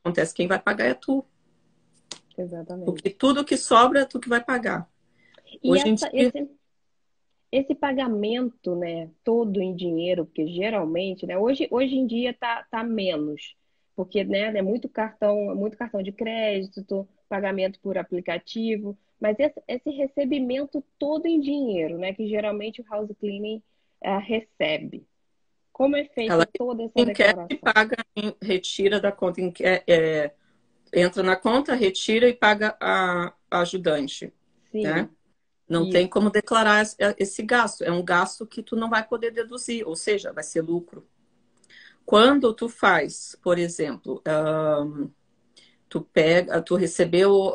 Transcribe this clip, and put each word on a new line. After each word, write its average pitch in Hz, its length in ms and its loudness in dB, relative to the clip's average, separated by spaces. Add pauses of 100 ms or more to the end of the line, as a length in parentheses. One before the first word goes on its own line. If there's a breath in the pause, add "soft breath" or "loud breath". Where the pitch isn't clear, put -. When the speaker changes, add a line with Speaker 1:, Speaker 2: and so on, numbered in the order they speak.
Speaker 1:
acontece? 165 300 0
Quem 175 140 -2
vai 190 120 2
pagar 220 260 -2
é 254 80 2
tu. 269 320 -2 (1120)
Speaker 2:
Exatamente. 175 480 -10
Speaker 1:
Porque 175 240 -4
tudo 277 360 0
que 269 120 0
sobra 262 440 6
é 262 40 2
tu 262 140 -8
que 240 100 -8
vai 240 140 2
pagar. 214 460 -4 (720 soft breath)
Speaker 2:
E 254 80 0
Speaker 1:
Hoje 277 180 4
em 220 60 4
Speaker 2:
essa, 220 160 0
Speaker 1:
dia 254 180 4
Speaker 2:
esse, 285 220 -4 (1000)
esse 269 240 0
pagamento, 240 1000 -2
né, 170 340 -6 (140)
todo 226 380 0
em 185 140 -2
dinheiro, 170 500 -2
porque 156 220 -4
geralmente, 180 800 -4
né, 175 100 -4
hoje, 262 320 0
hoje 262 260 0
em 262 120 0
dia 240 260 -2
tá, 240 380 -6
tá 226 120 -4
menos, 175 720 -4 (400)
porque, 190 280 -2
né, 202 340 -2
é 196 40 0
muito 202 280 -2
cartão, 208 680 -2
muito 208 220 -4
cartão 226 240 -6
de 190 100 -6
crédito, 202 960 -4 (220)
pagamento 196 500 -4
por 190 180 -6
aplicativo, 202 1000 -6 (220)
mas 214 200 0
esse, 285 280 0
esse 247 240 -6
recebimento 277 920 -2 (140)
todo 311 300 -2
em 330 120 2
dinheiro, 220 600 -2
né, 185 140 -4
que 214 140 -6
geralmente 208 540 -4
o 233 80 -16
house 214 300 -6
cleaning, 208 420 -6 (400)
eh, 196 160 -2
recebe. 202 880 -4 (640)
Como 277 240 2
é 285 100 -2
feita 226 280 -4
Speaker 1:
Ela 165 120 6
Speaker 2:
toda 240 380 -6
essa 226 120 -10
Speaker 1:
em 240 180 6
cash 208 200 4
Speaker 2:
declaração? 190 280 -8
Speaker 1:
paga 220 360 2 (180)
em, 208 260 -4
retira 196 580 0
da 196 120 0
conta 185 300 -2
em 180 100 -2
que, 175 120 -10
é, 185 240 2
é, 160 460 4 (580)
entra 180 320 2
na 185 120 4
conta, 254 380 2
retira 226 540 2
e 240 60 4
paga 214 460 2
a, 180 540 0 (160)
a 180 120 2
ajudante, 170 720 -2 (380)
Speaker 2:
Sim. 214 120 -2
Speaker 1:
né? 165 260 -2 (580)
Não 165 160 0
Speaker 2:
Isso. 190 80 -2
Speaker 1:
tem 180 160 6
como 202 220 2
declarar 214 540 4
esse, 214 140 -8 (200)
esse 196 240 -4
gasto. 220 420 0
É 170 80 0
um 175 120 -2
gasto 180 420 0
que - 160 -14
tu - 140 -8
não 226 140 -2
vai 220 180 0
poder 233 240 -4
deduzir, 233 560 -6
ou 160 80 -8
seja, 202 360 -4
vai 156 120 -10
ser 160 180 -4
lucro. 170 460 -6 (1000 soft breath)
Quando 247 480 6
tu 233 160 -6
faz, 165 720 0
por 175 160 2
exemplo, 151 680 -4
ahn, 151 800 0 (840 soft breath)
tu - 120 -4
pega, 165 600 4
tu 175 140 -2
recebeu, 185 800 4